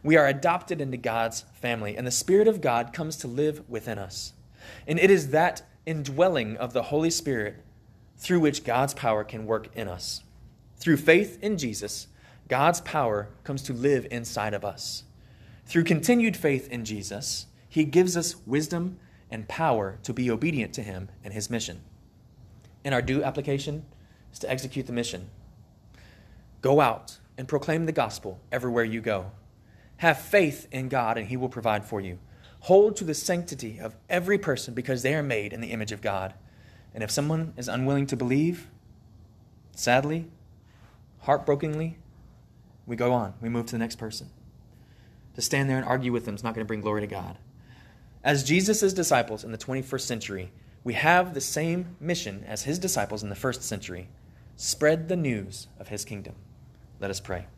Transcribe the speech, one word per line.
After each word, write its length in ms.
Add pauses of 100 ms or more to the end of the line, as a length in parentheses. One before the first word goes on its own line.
We 140
are 100
adopted 540
into 180
God's 460 (100)
family, 420
and 100
the 60
Spirit 340
of 140
God 320
comes 240
to 120
live 400
within 300
us. 360 (520)
And 140
it 100
is 200
that 320 (220)
indwelling 760
of 140
the 120
Holy 260
Spirit 540 (520)
through 240
which 220
God's 320
power 300
can 220
work 280
in 140
us. 340 (540)
Through 220
faith 440
in 160
Jesus, 480 (400)
God's 360
power 480 (120)
comes 200
to 100
live 380
inside 440
of 100
us. 400 (600)
Through 200
continued 520
faith 320
in 160
Jesus, 640 (220)
he 160
gives 320
us 200 (100)
wisdom 520 (300)
and 200
power 560
to 80
be 180
obedient 440
to 80
him 260 (160)
and 100
his 160
mission. 300 (1040)
And 100
our 80
do 220
application 600 (480)
is 80
to 100
execute 360
the 60
mission. 380 (1300)
Go 200
out 380 (180)
and 120
proclaim 380
the 60
gospel 480 (120)
everywhere 320
you 160
go. 320 (680)
Have 180
faith 520
in 200
God 260
and 100
he 120
will 100
provide 340
for 200
you. 160 (420)
Hold 360
to 80
the 100
sanctity 640
of 180 (140)
every 260
person 380
because 280
they 120
are 80
made 320
in 80
the 80
image 200
of 120
God. 320 (580)
And 100
if 80
someone 460
is 100
unwilling 420
to 80
believe, 520 (1040)
sadly, 540 (920)
heartbrokenly, 760 (880)
we 100
go 200
on. 260
We 80
move 180
to 60
the 60
next 180
person. 320 (1080)
To 60
stand 300
there 80
and 80
argue 260
with 140
them 80
is 100
not 100
gonna 120
bring 160
glory 180
to 60
God. 320 (840)
As 220
Jesus' 480
disciples 520
in 60
the 80
twenty-first 480
century, 460 (320)
we 80
have 400
the 80
same 600
mission 460
as 180
his 140
disciples 440
in 80
the 40
first 280
century. 460 (480)
Spread 520
the 80
news 520 (120)
of 80
his 160
kingdom. 300 (680)
Let 100
us 80
pray. 280 (120)